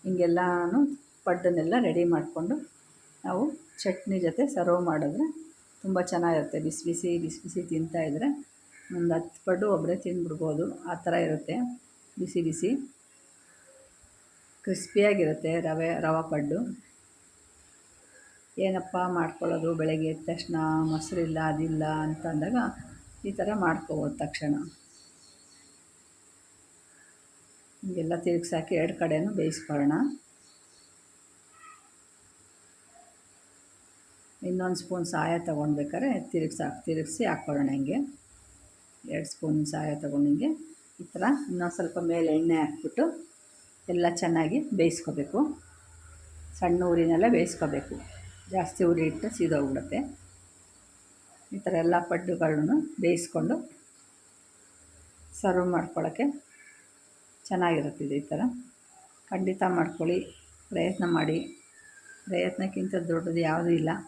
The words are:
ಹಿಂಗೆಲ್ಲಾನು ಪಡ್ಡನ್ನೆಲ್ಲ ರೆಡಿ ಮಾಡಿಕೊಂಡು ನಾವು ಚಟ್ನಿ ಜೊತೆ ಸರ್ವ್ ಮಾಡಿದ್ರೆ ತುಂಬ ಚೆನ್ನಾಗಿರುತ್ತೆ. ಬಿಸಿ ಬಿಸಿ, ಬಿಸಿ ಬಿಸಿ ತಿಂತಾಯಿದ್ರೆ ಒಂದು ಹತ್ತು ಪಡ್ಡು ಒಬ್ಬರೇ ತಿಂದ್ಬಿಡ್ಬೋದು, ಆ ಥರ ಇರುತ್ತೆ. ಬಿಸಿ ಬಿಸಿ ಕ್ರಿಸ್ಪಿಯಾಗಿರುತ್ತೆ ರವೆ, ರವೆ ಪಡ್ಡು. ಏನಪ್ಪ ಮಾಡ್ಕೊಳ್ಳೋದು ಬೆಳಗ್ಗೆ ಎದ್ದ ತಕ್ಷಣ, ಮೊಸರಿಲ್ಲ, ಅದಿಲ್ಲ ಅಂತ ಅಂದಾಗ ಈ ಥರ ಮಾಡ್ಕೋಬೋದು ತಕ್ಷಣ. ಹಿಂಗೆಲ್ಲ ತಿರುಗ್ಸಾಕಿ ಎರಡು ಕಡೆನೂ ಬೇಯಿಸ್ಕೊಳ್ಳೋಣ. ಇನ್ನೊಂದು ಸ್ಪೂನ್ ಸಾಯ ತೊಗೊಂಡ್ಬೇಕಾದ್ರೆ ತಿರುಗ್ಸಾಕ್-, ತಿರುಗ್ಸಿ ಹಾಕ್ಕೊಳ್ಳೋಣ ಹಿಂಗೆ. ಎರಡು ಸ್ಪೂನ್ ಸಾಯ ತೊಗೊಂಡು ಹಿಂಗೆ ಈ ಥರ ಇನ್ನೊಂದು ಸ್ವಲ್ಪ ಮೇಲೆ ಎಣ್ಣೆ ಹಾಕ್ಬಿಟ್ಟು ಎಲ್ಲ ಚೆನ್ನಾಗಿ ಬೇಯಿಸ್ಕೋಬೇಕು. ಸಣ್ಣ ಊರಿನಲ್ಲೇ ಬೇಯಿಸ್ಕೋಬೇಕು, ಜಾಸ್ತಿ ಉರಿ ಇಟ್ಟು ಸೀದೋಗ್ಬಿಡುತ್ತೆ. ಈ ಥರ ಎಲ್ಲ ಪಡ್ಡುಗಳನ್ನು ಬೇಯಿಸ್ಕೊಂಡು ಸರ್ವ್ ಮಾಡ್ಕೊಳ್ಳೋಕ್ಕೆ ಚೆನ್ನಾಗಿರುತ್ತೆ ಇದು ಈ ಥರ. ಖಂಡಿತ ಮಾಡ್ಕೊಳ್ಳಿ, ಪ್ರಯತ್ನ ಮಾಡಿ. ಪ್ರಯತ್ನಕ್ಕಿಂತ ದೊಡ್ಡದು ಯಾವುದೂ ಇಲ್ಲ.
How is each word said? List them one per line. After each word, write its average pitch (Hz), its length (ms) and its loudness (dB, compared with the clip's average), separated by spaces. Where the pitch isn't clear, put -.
ಹಿಂಗೆಲ್ಲಾನು 180 720 4
ಪಡ್ಡನ್ನೆಲ್ಲ 175 480 2
ರೆಡಿ 175 180 4
ಮಾಡಿಕೊಂಡು 165 420 -2
ನಾವು 185 180 0
ಚಟ್ನಿ 190 420 0
ಜೊತೆ 165 200 2
ಸರ್ವ್ 175 240 4
ಮಾಡಿದ್ರೆ 156 380 0
ತುಂಬ 190 180 0
ಚೆನ್ನಾಗಿರುತ್ತೆ. 170 540 0
ಬಿಸಿ - 220 -4
ಬಿಸಿ, 170 240 -2
ಬಿಸಿ 156 200 -8
ಬಿಸಿ 175 260 -6
ತಿಂತಾಯಿದ್ರೆ 160 580 0
ಒಂದು 170 200 4
ಹತ್ತು - 280 -6
ಪಡ್ಡು 190 200 2
ಒಬ್ಬರೇ 175 200 0
ತಿಂದ್ಬಿಡ್ಬೋದು, 160 580 -2
ಆ 170 60 -4
ಥರ 170 80 2
ಇರುತ್ತೆ. 156 280 -2
ಬಿಸಿ 180 280 -2
ಬಿಸಿ 170 240 0
ಕ್ರಿಸ್ಪಿಯಾಗಿರುತ್ತೆ 190 880 2
ರವೆ, 165 200 0
ರವೆ 160 280 2
ಪಡ್ಡು. 147 260 0
ಏನಪ್ಪ 185 320 -2
ಮಾಡ್ಕೊಳ್ಳೋದು 165 540 -2
ಬೆಳಗ್ಗೆ 156 320 0
ಎದ್ದ 160 180 -8
ತಕ್ಷಣ, - 260 -4
ಮೊಸರಿಲ್ಲ, 160 480 -2
ಅದಿಲ್ಲ 156 320 0
ಅಂತ 156 260 -4
ಅಂದಾಗ 165 260 0
ಈ 196 120 -4
ಥರ 196 100 0
ಮಾಡ್ಕೋಬೋದು 156 600 -2
ತಕ್ಷಣ. 147 300 -2
ಹಿಂಗೆಲ್ಲ 170 340 -2
ತಿರುಗ್ಸಾಕಿ 170 540 0
ಎರಡು 165 220 0
ಕಡೆನೂ 160 280 2
ಬೇಯಿಸ್ಕೊಳ್ಳೋಣ. 151 540 0
ಇನ್ನೊಂದು 185 320 0
ಸ್ಪೂನ್ 175 320 -4
ಸಾಯ 165 240 0
ತೊಗೊಂಡ್ಬೇಕಾದ್ರೆ 151 600 0
ತಿರುಗ್ಸಾಕ್-, 160 540 -2
ತಿರುಗ್ಸಿ 160 420 -2
ಹಾಕ್ಕೊಳ್ಳೋಣ 143 480 0
ಹಿಂಗೆ. 151 220 0
ಎರಡು 160 220 -4
ಸ್ಪೂನ್ 156 280 0
ಸಾಯ 151 160 -2
ತೊಗೊಂಡು 143 280 2
ಹಿಂಗೆ 220 200 2
ಈ 170 120 -12
ಥರ 180 100 -4
ಇನ್ನೊಂದು 175 280 -2
ಸ್ವಲ್ಪ 170 180 -2
ಮೇಲೆ 165 180 2
ಎಣ್ಣೆ 165 240 4
ಹಾಕ್ಬಿಟ್ಟು - 380 -2
ಎಲ್ಲ 175 120 2
ಚೆನ್ನಾಗಿ 170 360 2
ಬೇಯಿಸ್ಕೋಬೇಕು. 165 640 0
ಸಣ್ಣ 175 200 2
ಊರಿನಲ್ಲೇ 170 380 6
ಬೇಯಿಸ್ಕೋಬೇಕು, 147 560 -2
ಜಾಸ್ತಿ 185 360 -2
ಉರಿ 165 200 4
ಇಟ್ಟು 180 260 -6
ಸೀದೋಗ್ಬಿಡುತ್ತೆ. 143 640 0
ಈ - 80 -6
ಥರ 175 100 0
ಎಲ್ಲ 170 120 4
ಪಡ್ಡುಗಳನ್ನು 170 680 2
ಬೇಯಿಸ್ಕೊಂಡು 170 520 2
ಸರ್ವ್ 180 360 4
ಮಾಡ್ಕೊಳ್ಳೋಕ್ಕೆ 165 500 -2
ಚೆನ್ನಾಗಿರುತ್ತೆ 165 600 0
ಇದು 139 140 -2
ಈ - 100 -12
ಥರ. 156 100 -2
ಖಂಡಿತ 190 300 0
ಮಾಡ್ಕೊಳ್ಳಿ, 170 400 0
ಪ್ರಯತ್ನ 180 340 0
ಮಾಡಿ. 156 200 2
ಪ್ರಯತ್ನಕ್ಕಿಂತ 190 680 -2
ದೊಡ್ಡದು 165 400 0
ಯಾವುದೂ 170 300 2
ಇಲ್ಲ. 156 100 0